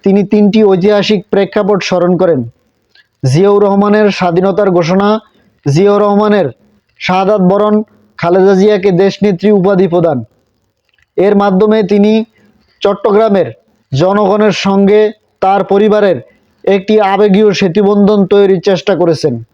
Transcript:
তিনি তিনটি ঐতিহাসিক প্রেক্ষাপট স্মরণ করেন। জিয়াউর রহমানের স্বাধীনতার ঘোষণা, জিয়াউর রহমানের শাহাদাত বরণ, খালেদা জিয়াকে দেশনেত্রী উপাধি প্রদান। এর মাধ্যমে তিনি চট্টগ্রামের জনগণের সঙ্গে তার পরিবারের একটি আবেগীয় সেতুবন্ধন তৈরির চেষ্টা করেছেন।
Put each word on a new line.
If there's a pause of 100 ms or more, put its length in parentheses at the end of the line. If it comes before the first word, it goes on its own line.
তিনি (100)
তিনটি
ঐতিহাসিক (140)
প্রেক্ষাপট
স্মরণ
করেন। (840)
জিয়াউর
রহমানের
স্বাধীনতার
ঘোষণা, (560)
জিয়াউর
রহমানের (520)
শাহাদাত (100)
বরণ, (440)
খালেদা
জিয়াকে (120)
দেশনেত্রী
উপাধি
প্রদান। (1000)
এর
মাধ্যমে (120)
তিনি (680)
চট্টগ্রামের (440)
জনগণের (100)
সঙ্গে (400)
তার
পরিবারের (460)
একটি (200)
আবেগীয়
সেতুবন্ধন (120)
তৈরির
চেষ্টা
করেছেন। (200)